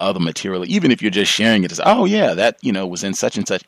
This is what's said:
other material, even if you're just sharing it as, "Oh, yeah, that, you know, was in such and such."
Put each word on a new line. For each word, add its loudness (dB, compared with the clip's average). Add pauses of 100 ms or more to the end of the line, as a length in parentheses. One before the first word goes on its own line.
other -2
material, -4
even 2
if 0
you're 0
just 0
sharing 2
it -2
as, -8
"Oh, 4
yeah, 2
that, 2
you -2
know, -2
was -8
in -2
such -2
and -4
such." -2